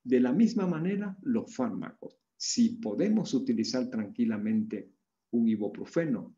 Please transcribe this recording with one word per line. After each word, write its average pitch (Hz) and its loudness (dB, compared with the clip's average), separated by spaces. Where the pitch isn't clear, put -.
De 123 4
la 123 4
misma 202 4
manera, 190 -2
los 117 -2
fármacos. - -6
Si - 2
podemos 170 0
utilizar 123 0
tranquilamente 107 -2
un 117 4
ibuprofeno 104 -2